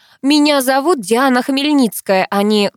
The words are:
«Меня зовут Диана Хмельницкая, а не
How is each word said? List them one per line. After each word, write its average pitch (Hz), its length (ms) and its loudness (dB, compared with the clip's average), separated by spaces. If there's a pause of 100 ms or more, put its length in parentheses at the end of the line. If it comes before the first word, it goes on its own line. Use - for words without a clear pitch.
(220)
«Меня 294 380 2
зовут 269 400 0
Диана 247 420 0
Хмельницкая, 269 880 -2
а 202 120 -2
не 208 340 0